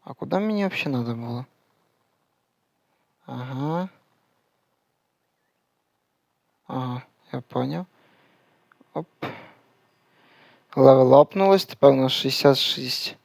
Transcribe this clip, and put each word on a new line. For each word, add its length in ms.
А 120
куда 260
мне 240
вообще 260
надо 260
было? 300
Ага. 640
Ага, 360
я 100
понял. 440
Оп. 140
Левел 400
апнулось, 500
тепер 260
у 40
нас 160
шістдесят 460
шість. 680